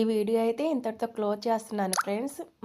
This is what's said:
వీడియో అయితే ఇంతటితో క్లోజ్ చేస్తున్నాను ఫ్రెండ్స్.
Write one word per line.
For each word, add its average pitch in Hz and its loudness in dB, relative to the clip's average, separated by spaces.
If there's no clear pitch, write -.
వీడియో 220 2
అయితే 233 0
ఇంతటితో 233 -4
క్లోజ్ 208 0
చేస్తున్నాను 208 0
ఫ్రెండ్స్. 220 -4